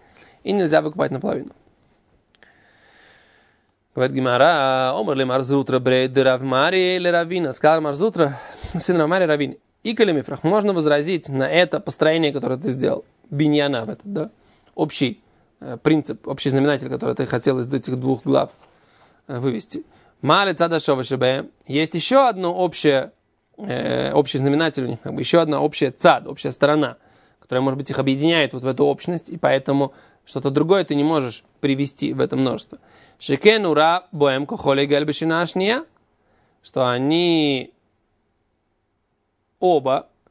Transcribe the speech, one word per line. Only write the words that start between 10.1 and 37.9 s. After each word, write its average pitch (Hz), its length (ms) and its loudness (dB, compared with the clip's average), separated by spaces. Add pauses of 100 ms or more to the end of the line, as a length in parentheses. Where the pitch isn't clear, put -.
мифрах?» 139 320 -4
Можно 202 280 2
возразить 151 580 0
на 135 180 0
это 156 320 2
построение, 156 520 2
которое 127 260 -4
ты 151 120 -4
сделал, 127 340 -2 (240)
биньяна 143 580 0
в 104 40 -8
этот, - 220 -14
да? 160 180 -6 (460)
Общий, 147 440 -4 (400)
э, 127 220 -14
принцип, 147 460 0
общий 139 220 -4
знаменатель, 135 380 0
который 131 280 -4
ты 135 100 -2
хотел 127 320 0
из 127 140 -6
этих 127 260 -4
двух 127 240 -2
глав, 135 280 0 (760)
э, 127 140 -10
вывести. - 440 -6 (360)
«Ма 175 240 2
ли 190 80 0
цада 165 260 0
шова 139 240 0
шебе?» 127 440 -2 (200)
Есть 156 280 -2
ещё 262 320 2
одно 185 280 -2
общее, 156 580 0 (440)
э, 131 560 -4
общий 143 240 0
знаменатель 139 480 0
у 120 40 -6
них, 113 120 -8
как 139 140 -10
бы 143 80 -6
ещё - 180 4
одна 151 220 0
общая 147 280 0
цад, 131 360 2
общая - 260 -8
сторона, 143 460 2 (420)
которая, 127 220 -2
может 135 160 0
быть, 139 100 -8
их 135 100 -4
объединяет 139 540 2
вот 127 100 -10
в 127 40 -6
эту 131 180 0
общность, - 460 -2
и - 80 -10
поэтому 139 560 0 (320)
что-то 139 240 -4
другое 165 340 2
ты - 100 -4
не 143 100 0
можешь 143 400 -2 (160)
привести 143 520 -2
в 135 80 -4
это 131 160 -2
множество. 131 420 -4 (400)
«Шекен 208 460 2
ура 165 480 2
боэм 143 340 0
кохолей 143 400 0
гальбешина 151 540 0
ашния», 196 460 -2 (760)
что 131 240 -2
они 147 880 0 (1900)